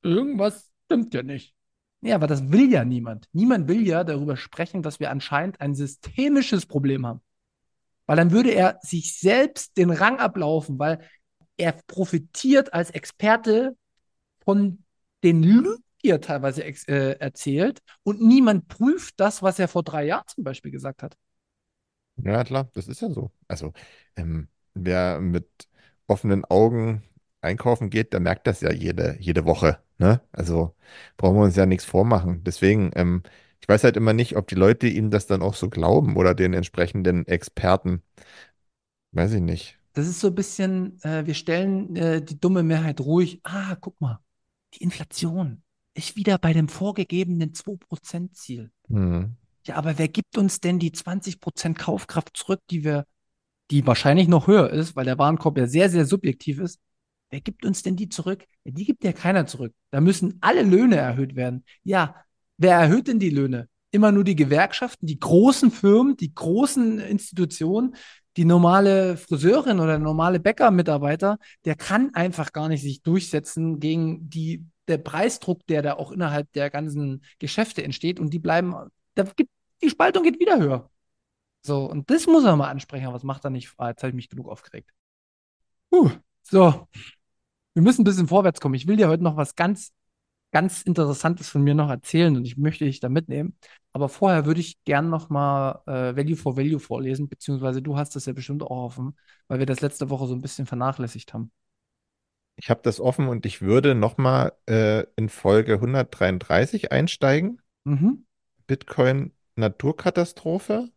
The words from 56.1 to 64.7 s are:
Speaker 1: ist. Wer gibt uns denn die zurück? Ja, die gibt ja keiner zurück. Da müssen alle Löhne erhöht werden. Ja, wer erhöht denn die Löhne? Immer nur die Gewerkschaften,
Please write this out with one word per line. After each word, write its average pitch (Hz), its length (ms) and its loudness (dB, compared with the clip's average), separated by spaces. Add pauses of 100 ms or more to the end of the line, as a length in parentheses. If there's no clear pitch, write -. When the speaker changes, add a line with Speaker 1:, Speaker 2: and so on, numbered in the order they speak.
Speaker 1:
ist. 175 200 -10 (500)
Wer 139 120 -12
gibt - 240 -12
uns 196 180 -4
denn 185 140 -4
die 185 120 -8
zurück? 190 360 -8 (180)
Ja, 135 80 -14
die 170 140 -10
gibt - 180 -4
ja 185 80 0
keiner 175 360 0
zurück. 120 260 -10 (180)
Da 139 100 -2
müssen 180 400 2
alle 294 220 2
Löhne 208 320 6
erhöht 135 400 -2
werden. 127 300 -6 (180)
Ja, 185 320 -2 (420)
wer 175 220 6
erhöht 196 300 4
denn 233 100 0
die 185 100 0
Löhne? 135 380 -2 (240)
Immer 208 200 4
nur 202 120 4
die 185 120 2
Gewerkschaften, 156 720 0